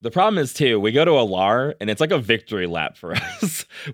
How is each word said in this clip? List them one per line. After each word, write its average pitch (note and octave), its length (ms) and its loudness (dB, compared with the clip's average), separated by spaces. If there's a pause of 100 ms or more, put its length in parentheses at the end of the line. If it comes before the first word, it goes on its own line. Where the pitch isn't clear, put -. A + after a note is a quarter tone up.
"The A2+ 120 -6
problem G3 300 2
is, B2+ 120 -4
too, A#2+ 260 2
we G#2+ 120 0
go C#3+ 120 4
to E3+ 60 4
Alar, A#2 680 2
and G#2 100 -2
it's G#2+ 100 -4
like D#3+ 120 2
a E3 60 2
victory G#2+ 500 -2
lap E2 280 -4
for E2 160 -12
<laughs> F#5 300 -6
us. F3 240 -4 (280)